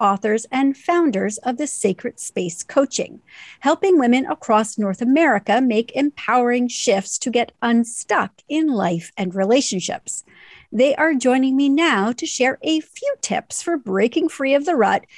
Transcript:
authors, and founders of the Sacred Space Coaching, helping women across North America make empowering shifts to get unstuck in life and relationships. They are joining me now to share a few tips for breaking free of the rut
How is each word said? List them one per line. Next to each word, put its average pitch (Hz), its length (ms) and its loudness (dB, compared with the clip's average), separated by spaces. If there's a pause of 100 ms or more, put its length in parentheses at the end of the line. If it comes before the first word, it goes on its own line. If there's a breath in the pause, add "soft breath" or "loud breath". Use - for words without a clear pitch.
authors, 208 500 0
and 269 240 0
founders 214 640 0
of 254 160 -4
the 294 120 -4
Sacred - 520 -4
Space - 420 -8
Coaching, - 600 -2 (400 loud breath)
helping 339 360 4
women 254 280 4
across 220 520 0
North 196 240 -2
America 240 600 2
make 233 320 0
empowering 247 720 0
shifts 196 520 -2
to - 100 -6
get 233 320 0
unstuck 233 720 0 (160)
in 311 180 0
life 185 480 -2
and 185 180 -4
relationships. 196 920 -2 (460 loud breath)
They 254 240 2
are 320 180 0
joining 262 420 2
me 277 140 2
now 277 440 2
to 330 120 -10
share 262 360 -2
a 311 200 -2
few 554 400 -6
tips - 400 -6
for 339 160 -2
breaking 240 500 0
free 269 280 -2
of 285 100 0
the 339 100 0
rut 196 300 2 (120 loud breath)